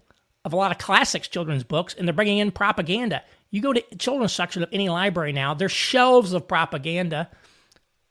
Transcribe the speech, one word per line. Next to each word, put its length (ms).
of 80
a 40
lot 140
of 80
classics 480
children's 380
books, 300
and 120
they're 80
bringing 240
in 140
propaganda. 720
You 120
go 100
to 180
the 60
children's 360
section 300
of 80
any 180
library 440
now, 220
there's 180
shelves 600
of 120
propaganda 840